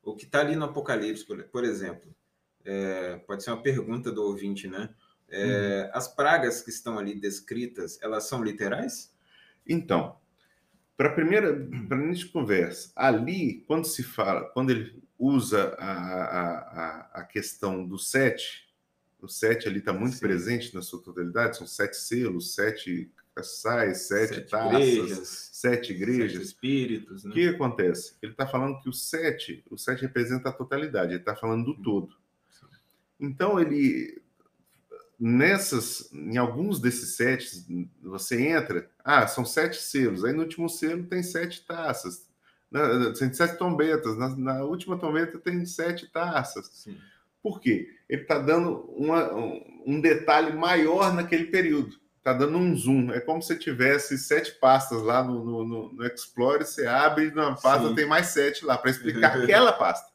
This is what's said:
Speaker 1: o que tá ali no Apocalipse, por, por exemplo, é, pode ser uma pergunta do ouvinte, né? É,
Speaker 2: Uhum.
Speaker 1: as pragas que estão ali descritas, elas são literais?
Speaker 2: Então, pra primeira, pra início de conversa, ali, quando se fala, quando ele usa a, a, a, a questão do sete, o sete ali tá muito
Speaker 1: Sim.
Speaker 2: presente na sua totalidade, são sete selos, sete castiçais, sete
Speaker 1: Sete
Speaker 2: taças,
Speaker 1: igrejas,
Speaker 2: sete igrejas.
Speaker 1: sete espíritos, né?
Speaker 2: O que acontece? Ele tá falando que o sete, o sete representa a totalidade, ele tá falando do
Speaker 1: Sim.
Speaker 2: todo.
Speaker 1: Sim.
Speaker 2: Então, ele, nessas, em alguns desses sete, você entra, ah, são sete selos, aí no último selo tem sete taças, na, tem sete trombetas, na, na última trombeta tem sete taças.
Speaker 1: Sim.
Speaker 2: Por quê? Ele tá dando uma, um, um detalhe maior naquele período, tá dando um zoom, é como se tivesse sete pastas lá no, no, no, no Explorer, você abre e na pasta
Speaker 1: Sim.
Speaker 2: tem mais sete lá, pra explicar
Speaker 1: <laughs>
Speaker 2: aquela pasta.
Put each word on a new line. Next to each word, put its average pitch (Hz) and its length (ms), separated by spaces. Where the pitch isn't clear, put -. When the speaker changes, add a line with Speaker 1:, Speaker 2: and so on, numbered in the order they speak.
Speaker 1:
o 107 120
que - 120
tá 143 140
ali 151 160
no 151 100
Apocalipse, 120 600
por, - 180
por 123 200
exemplo, 95 500
é, 95 520
pode 101 160
ser 123 80
uma 113 120
pergunta 120 500
do 104 100
ouvinte, 98 460
né? 101 220
É, 101 540
Speaker 2:
Uhum. - 140
Speaker 1:
as 131 100
pragas 143 540
que - 80
estão 110 280
ali 101 200
descritas, 104 840
elas 110 260
são 120 160
literais? 107 680
Speaker 2:
Então, 87 500
pra 139 140
primeira, 170 440
pra 131 80
início 170 300
de - 60
conversa, 101 640
ali, 131 720
quando 160 200
se - 160
fala, 98 480
quando 131 200
ele 110 320
usa 107 600
a, 95 140
a, 90 580
a, 82 680
a 87 40
questão 95 640
do 95 120
sete, - 680
o 98 60
sete 113 400
ali 98 140
tá 98 120
muito 117 240
Speaker 1:
Sim. - 40
Speaker 2:
presente 101 540
na 90 80
sua 87 200
totalidade, 92 540
são 85 100
sete - 300
selos, 104 580
sete 98 560
castiçais, 110 680
sete 104 340
Speaker 1:
Sete - 140
Speaker 2:
taças, 113 360
Speaker 1:
igrejas, 95 680
Speaker 2:
sete 120 400
igrejas. 104 400
Speaker 1:
sete 92 120
espíritos, 110 800
né? 101 60
Speaker 2:
O 110 40
que 170 140
acontece? 117 720
Ele 110 120
tá 135 120
falando 135 340
que 131 80
o 127 40
sete, - 800
o 101 80
sete 127 240
representa 127 480
a - 20
totalidade, 127 600
ele 90 100
tá 107 100
falando 113 300
do 147 120
Speaker 1:
Sim. 101 60
Speaker 2:
todo. 98 340
Speaker 1:
Sim. - 160
Speaker 2:
Então, 180 400
ele, 147 640
nessas, 131 960
em 78 240
alguns 127 440
desses - 360
sete, 90 720
você 98 460
entra, 107 400
ah, 131 220
são - 180
sete - 360
selos, 107 440
aí 127 80
no 160 100
último 170 260
selo 170 360
tem 180 180
sete 175 440
taças, 160 600
na, 123 420
tem 131 200
sete 170 240
trombetas, 156 600
na, 127 200
na 135 280
última 175 340
trombeta 165 400
tem 175 260
sete 170 460
taças. 160 600
Speaker 1:
Sim. - 240
Speaker 2:
Por - 180
quê? 104 280
Ele 139 160
tá 147 140
dando 151 420
uma, 156 380
um, - 520
um 147 140
detalhe 156 560
maior 175 560
naquele 170 340
período, 160 500
tá 131 100
dando 143 260
um 180 160
zoom, 123 380
é 123 80
como 165 220
se 165 160
tivesse 139 600
sete 151 400
pastas 131 440
lá 120 200
no, 123 220
no, 117 200
no, 113 280
no 120 140
Explorer, 135 600
você 139 200
abre 151 400
e 151 80
na 147 200
pasta 131 340
Speaker 1:
Sim. 113 60
Speaker 2:
tem 147 120
mais 170 220
sete 143 360
lá, 131 140
pra 127 120
explicar 120 460
Speaker 1:
<laughs> 127 80
Speaker 2:
aquela 214 280
pasta. - 420